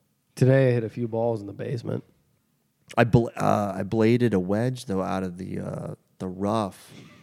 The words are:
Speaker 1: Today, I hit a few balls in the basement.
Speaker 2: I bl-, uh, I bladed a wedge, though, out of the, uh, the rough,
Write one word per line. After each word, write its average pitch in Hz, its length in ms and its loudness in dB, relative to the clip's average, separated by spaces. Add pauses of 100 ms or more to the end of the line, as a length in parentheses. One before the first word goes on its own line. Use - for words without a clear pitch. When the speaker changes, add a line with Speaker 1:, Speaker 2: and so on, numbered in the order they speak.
(360)
Speaker 1:
Today, 131 340 6
I - 40 4
hit 120 100 0
a 107 60 -6
few 120 180 -6
balls 113 340 -2
in 101 60 -12
the 101 60 -12
basement. 113 500 -6 (920)
Speaker 2:
I 120 60 6
bl-, 117 340 4
uh, 101 400 2
I 98 60 -4
bladed 113 500 2
a 95 60 2
wedge, 113 460 -2
though, 95 180 -4
out 92 200 -4
of 90 140 -8
the, 95 220 -10
uh, 95 360 -10 (240)
the 95 80 -8
rough, 98 640 -4 (320)